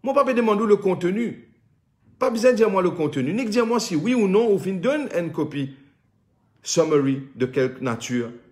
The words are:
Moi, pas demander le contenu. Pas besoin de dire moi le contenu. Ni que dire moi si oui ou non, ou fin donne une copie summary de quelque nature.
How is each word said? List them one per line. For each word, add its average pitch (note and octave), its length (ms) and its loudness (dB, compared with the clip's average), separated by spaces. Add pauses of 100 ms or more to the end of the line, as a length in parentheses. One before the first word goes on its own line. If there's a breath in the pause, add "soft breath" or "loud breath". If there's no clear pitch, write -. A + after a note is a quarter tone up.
Moi, C4 120 -2
pas C4 180 4
demander A3 320 2
le G#3 120 6
contenu. F#3 680 -2 (720)
Pas C4 120 2
besoin A#3 220 4
de A#3 40 2
dire G#3+ 140 4
moi G3 100 0
le F3+ 100 2
contenu. C#3+ 440 -2
Ni B3+ 100 -2
que G#3+ 60 -4
dire A3+ 160 0
moi A#3 120 0
si - 160 -4
oui F#3 200 0
ou A3 120 2
non, G#3+ 260 4
ou F#3+ 60 2
fin F#3 140 -4
donne B3 440 -2
une E3+ 160 -4
copie D3 440 -6 (880)
summary C#3+ 640 2 (120)
de A#2+ 100 0
quelque B2+ 340 -2
nature. A#2+ 500 -4 (220)